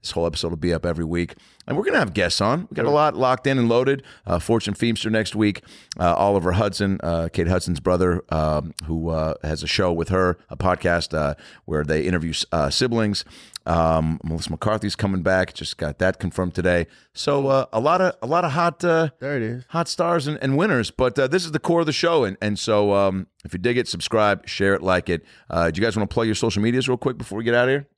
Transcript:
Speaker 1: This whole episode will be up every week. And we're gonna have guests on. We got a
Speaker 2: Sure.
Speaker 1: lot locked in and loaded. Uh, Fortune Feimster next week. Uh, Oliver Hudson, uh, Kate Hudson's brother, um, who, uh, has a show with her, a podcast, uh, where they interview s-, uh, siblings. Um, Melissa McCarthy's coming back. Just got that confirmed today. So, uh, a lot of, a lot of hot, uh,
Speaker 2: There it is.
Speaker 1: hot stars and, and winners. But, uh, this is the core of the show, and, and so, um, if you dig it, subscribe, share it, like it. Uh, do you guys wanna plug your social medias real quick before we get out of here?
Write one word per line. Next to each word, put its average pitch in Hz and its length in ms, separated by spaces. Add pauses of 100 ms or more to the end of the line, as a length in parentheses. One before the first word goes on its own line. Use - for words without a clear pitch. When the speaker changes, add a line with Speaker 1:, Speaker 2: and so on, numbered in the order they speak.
Speaker 1:
This - 100
whole 85 140
episode 85 240
will 85 80
be 85 160
up 80 120
every 85 180
week. 85 320 (320)
And 135 100
we're 208 60
gonna 320 160
have 104 140
guests 87 280
on. 127 300
We - 40
got 151 80
a - 20
Speaker 2:
Sure. 143 80
Speaker 1:
lot 147 240
locked 127 280
in 135 140
and 117 100
loaded. 131 320 (240)
Uh, 87 140
Fortune 107 340
Feimster 113 380
next 110 240
week. 104 260 (380)
Uh, 87 160
Oliver 95 380
Hudson, 98 500
uh, 82 280
Kate 87 180
Hudson's 90 320
brother, 90 480
um, 78 440 (120)
who, 82 240
uh, 80 240 (100)
has 76 180
a 73 60
show 90 240
with 82 180
her, 92 280 (120)
a - 80
podcast, 87 580
uh, 73 200 (300)
where 76 180
they 78 200
interview 82 280
s-, - 220
uh, 73 180
siblings. 113 520 (440)
Um, 80 560
Melissa 80 260
McCarthy's 104 460
coming 95 260
back. 92 320
Just - 240
got 76 220
that 92 180
confirmed 90 380
today. 87 320 (260)
So, 139 340
uh, 135 240
a 110 80
lot 160 220
of, 185 220
a - 20
lot 170 200
of 143 80
hot, 170 300
uh, 165 260 (100)
Speaker 2:
There 143 180
it 117 60
is. 120 240
Speaker 1:
hot 165 200
stars 170 380
and, 147 160
and 135 160
winners. 156 320
But, 127 300
uh, 131 80
this 175 180
is 160 60
the 151 80
core 170 220
of 165 40
the 151 80
show, 165 300
and, 98 180
and 104 160
so, 104 360
um, 98 340 (180)
if - 80
you - 60
dig 120 180
it, 120 100
subscribe, 104 600
share 98 260
it, 95 80
like 90 260
it. 85 160 (280)
Uh, 85 180
do 80 100
you 110 60
guys 113 100
wanna 107 120
plug 113 180
your 110 100
social 104 280
medias 120 260
real 123 80
quick 127 220
before 104 180
we 117 60
get 117 100
out 120 140
of - 20
here? 139 160 (120)